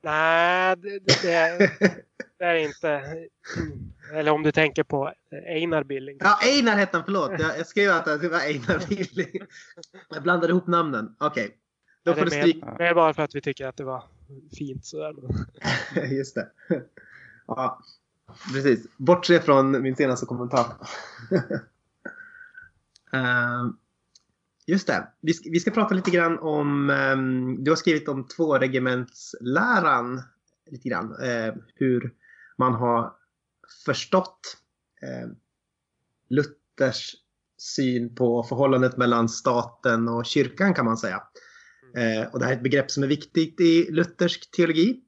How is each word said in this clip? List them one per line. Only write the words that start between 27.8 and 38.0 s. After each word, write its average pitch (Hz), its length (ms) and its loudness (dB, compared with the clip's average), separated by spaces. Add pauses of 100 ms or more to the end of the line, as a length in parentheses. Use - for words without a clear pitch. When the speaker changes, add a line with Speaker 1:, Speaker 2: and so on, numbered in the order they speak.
Speaker 2:
om 135 200 -6
tvåregimentsläran 131 1900 0 (500)
lite 127 180 -10
grann. 110 320 -6
Eh, 117 320 -4 (220)
hur 127 380 0 (440)
man 127 160 2
har 117 400 0 (720)
förstått, - 720 -2 (440)
eh, 62 280 -12 (1000)
Luthers - 840 -2 (420)
syn 123 580 -4